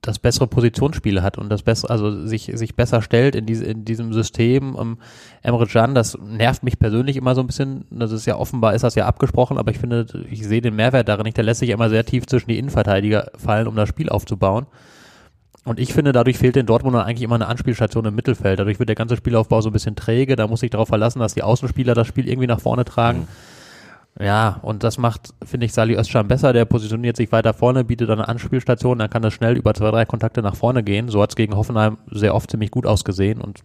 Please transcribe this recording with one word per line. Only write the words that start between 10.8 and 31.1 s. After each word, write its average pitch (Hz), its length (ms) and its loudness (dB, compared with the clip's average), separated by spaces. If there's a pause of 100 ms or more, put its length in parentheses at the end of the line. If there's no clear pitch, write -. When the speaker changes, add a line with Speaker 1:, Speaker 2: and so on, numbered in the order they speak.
Speaker 1:
darin 104 160 0
nicht. 113 140 -4
Der 110 80 0
lässt 113 160 0
sich 120 80 0
immer 113 180 2
sehr 110 180 2
tief 123 200 -2
zwischen 120 240 0
die 113 100 0
Innenverteidiger 104 800 0
fallen, 113 280 0
um 110 120 -4
das 104 100 2
Spiel - 220 -4
aufzubauen. 104 560 -2 (1000)
Und 120 160 -6
ich 127 140 -4
finde, 139 180 4
dadurch 123 260 4
fehlt 127 200 4
den 127 80 4
Dortmundern 117 380 2
eigentlich 117 200 -4
immer 117 120 0
eine 110 120 0
Anspielstation 117 560 -2
im 104 120 -2
Mittelfeld. 101 440 0
Dadurch 101 200 0
wird 117 100 0
der 110 80 0
ganze 117 180 -2
Spielaufbau 113 460 2
so 110 80 -2
ein 104 40 -6
bisschen 104 220 -2
träge. 131 400 0
Da 110 120 0
muss 113 160 -2
ich 120 80 -4
darauf 110 180 0
verlassen, 113 300 0
dass 110 140 -2
die - 100 -4
Außenspieler 123 500 2
das 117 140 2
Spiel - 200 -4
irgendwie 127 200 -2
nach 117 120 0
vorne 120 240 -2
tragen. 117 360 0
Speaker 2:
Mhm. 80 80 -8 (920)
Speaker 1:
Ja, 104 420 2
und 107 220 -6
das 113 160 0
macht, 117 340 -4 (100)
finde 120 220 -4
ich, 110 80 -4
Salih 110 240 2
Özcan 110 300 0
besser. 131 260 4
Der 117 120 6
positioniert 113 520 -2
sich 113 140 0
weiter 113 200 2
vorne, 123 320 2
bietet 117 260 -2
dann 110 100 0
eine 107 80 -4
Anspielstation, 123 720 -2
dann 110 100 -2
kann 113 140 -2
das 107 100 2
schnell 120 240 2
über 110 160 2
zwei, 107 160 0
drei 110 160 2
Kontakte 113 380 -4
nach 101 120 -2
vorne 120 280 0
gehen. 101 260 -2
So 107 100 0